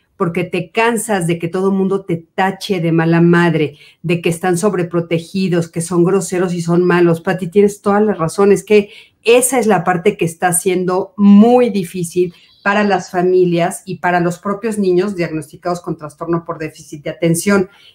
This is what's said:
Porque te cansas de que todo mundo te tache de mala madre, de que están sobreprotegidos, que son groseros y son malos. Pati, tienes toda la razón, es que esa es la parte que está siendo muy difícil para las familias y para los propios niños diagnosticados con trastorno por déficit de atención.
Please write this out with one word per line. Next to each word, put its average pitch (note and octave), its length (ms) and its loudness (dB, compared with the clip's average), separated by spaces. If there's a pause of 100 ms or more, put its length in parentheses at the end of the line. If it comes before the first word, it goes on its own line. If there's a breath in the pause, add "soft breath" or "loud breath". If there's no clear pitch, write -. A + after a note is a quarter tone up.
(180)
Porque F3 260 -4
te F3 280 -6
cansas A3 560 -2
de E3+ 120 -2
que E3+ 80 -4
todo F#3+ 240 -2
mundo F#3+ 340 -2
te E3+ 120 -4
tache F#3+ 640 -4
de E3 120 -2
mala E3 300 2
madre, E3+ 560 2 (240 loud breath)
de E3+ 200 -2
que F#3 80 -2
están F3 280 -2
sobreprotegidos, F3 1120 -2
que E3 120 -8
son F3 220 0
groseros F#3 500 0
y F3 80 -4
son E3+ 240 0
malos. E3+ 360 2
Pati, F#3 260 -4
tienes G3+ 340 2
toda G#3 180 0
la G#3+ 140 2
razón, F#3+ 380 0
es F#3 120 0
que G#3 260 2 (340 loud breath)
esa B3 360 2
es G#3+ 80 0
la F3+ 160 2
parte G3+ 340 0
que F3 80 -2
está E3+ 280 -2
siendo F#3 640 -2
muy A3 520 6
difícil F3+ 640 -4 (300 soft breath)
para G#3 220 0
las F#3 260 -2
familias F3+ 760 0
y F3+ 120 -8
para F3 240 0
los E3+ 180 -2
propios G#3 380 -6
niños F#3 400 0
diagnosticados E3 640 -6
con E3 160 -8
trastorno E3+ 480 -6
por D#3 140 -10
déficit D#3 440 -14
de E3 60 -10
atención. F3 600 0 (260 soft breath)